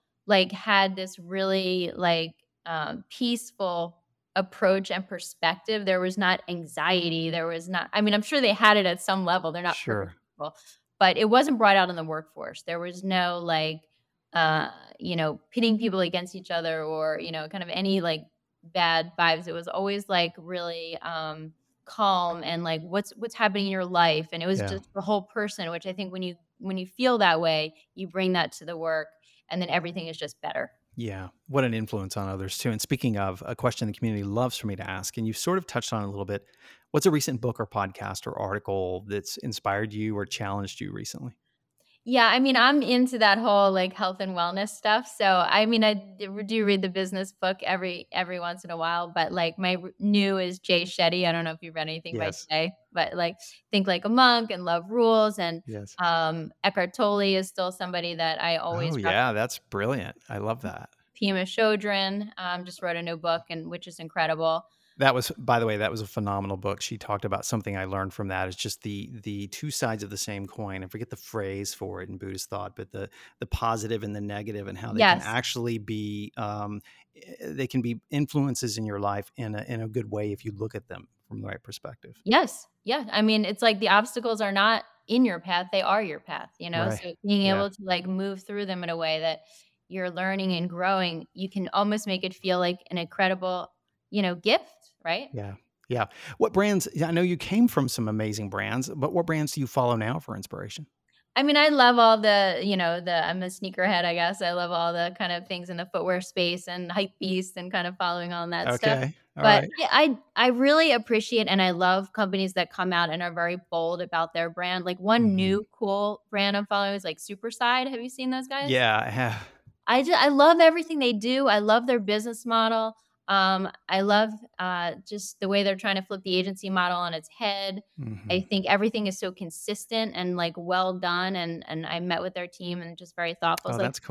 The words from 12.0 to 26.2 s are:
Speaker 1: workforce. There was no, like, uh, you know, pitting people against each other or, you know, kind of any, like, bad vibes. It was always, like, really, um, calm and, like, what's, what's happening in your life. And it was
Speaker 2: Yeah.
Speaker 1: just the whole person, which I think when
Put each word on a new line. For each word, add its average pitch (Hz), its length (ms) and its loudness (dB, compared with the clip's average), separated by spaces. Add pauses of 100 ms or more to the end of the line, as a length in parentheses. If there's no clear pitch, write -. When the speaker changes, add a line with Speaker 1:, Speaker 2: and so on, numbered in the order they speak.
Speaker 1:
workforce. 156 600 -10
There 170 160 -6
was 180 240 -10
no, 180 360 2
like, 160 420 0 (520)
uh, 156 360 4 (300)
you 175 180 -4
know, 156 240 -2 (100)
pitting 226 260 2
people 202 220 0
against 180 360 -2
each 185 160 -12
other 165 320 -2
or, 156 360 -2
you 170 140 -8
know, 156 160 -8
kind 185 140 -10
of 175 60 -12
any, 190 320 0
like, 165 200 -2 (420)
bad 165 540 0
vibes. 170 300 2
It 165 60 -8
was 170 140 -8
always, 202 420 -4
like, 175 280 2
really, 170 640 -8
um, 156 520 -8 (320)
calm 180 580 0
and, 170 200 -2
like, 160 180 -2
what's, 180 340 -4
what's 226 200 -10
happening 202 300 2
in 196 60 -2
your 190 140 -2
life. 170 480 4
And 165 80 -6
it 165 60 -2
was 190 120 2
Speaker 2:
Yeah. 101 80 0
Speaker 1:
just 196 260 -6
the 196 80 -4
whole 202 200 0
person, 202 480 -6
which 170 160 -8
I 185 80 -6
think 185 180 -8
when 185 120 -6